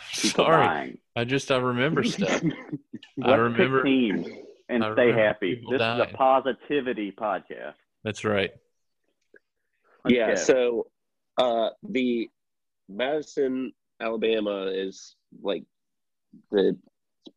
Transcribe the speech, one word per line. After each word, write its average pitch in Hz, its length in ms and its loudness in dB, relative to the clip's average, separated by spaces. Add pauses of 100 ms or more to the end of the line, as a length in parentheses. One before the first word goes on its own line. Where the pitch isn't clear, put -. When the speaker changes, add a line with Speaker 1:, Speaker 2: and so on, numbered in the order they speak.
(120)
Speaker 1:
people - 340 0
Speaker 2:
sorry. 151 200 6
Speaker 1:
dying? 71 320 -2 (180)
Speaker 2:
I 120 80 -2
just, 135 280 -2
I 131 60 2
remember 127 460 0
Speaker 3:
<laughs> - 0 -
Speaker 2:
stuff. 196 400 -2
I 160 60 2 (680)
Speaker 1:
Let's 127 120 0
pick 131 80 6
Speaker 2:
remember 120 460 2
Speaker 1:
teams 117 440 2 (420)
and 117 140 0
Speaker 2:
I 110 100 -2
Speaker 1:
stay 120 120 2
Speaker 2:
remember 113 180 4
Speaker 1:
happy. 104 340 0
Speaker 2:
people 117 140 -10
Speaker 1:
This 131 80 -2
Speaker 2:
dying. 113 280 0
Speaker 1:
is - 60 -14
a - 40 -14
positivity 131 920 0
podcast. 87 640 -8 (280)
Speaker 2:
That's 107 220 -6
right. 101 260 0 (1500)
Speaker 1:
Let's 123 140 4
Speaker 3:
Yeah, 110 120 2
Speaker 1:
go. 104 60 2
Speaker 3:
so, 120 520 2 (500)
uh, 117 320 2 (140)
the 120 440 -2 (640)
Madison, 131 840 -2 (300)
Alabama 110 640 0
is, 95 500 -6 (280)
like, 92 200 -4 (880)
the, 101 260 4 (600)